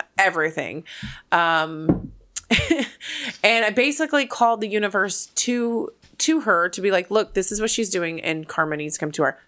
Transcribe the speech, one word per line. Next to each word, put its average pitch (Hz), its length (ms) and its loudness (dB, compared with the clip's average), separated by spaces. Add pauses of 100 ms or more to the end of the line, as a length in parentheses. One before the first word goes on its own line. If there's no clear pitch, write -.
(180)
everything. 160 680 0 (460)
Um, 160 800 2 (400)
<laughs> - 0 - (920)
and 226 220 4
I 214 60 4
basically 285 560 2
called 233 340 2
the 214 80 -2
universe 202 580 0 (180)
to, 233 460 0 (280)
to 320 240 2
her 180 280 2
to 190 100 -8
be 202 100 2
like, 185 200 0
"Look, 208 240 -2
this 190 180 0
is 208 80 -4
what 220 100 0
she's 214 200 0
doing, 170 300 -2
and 160 280 -4
karma 156 280 -2
needs 151 180 -6
to - 60 -6
come 151 120 -4
to 160 120 0
her." 135 240 0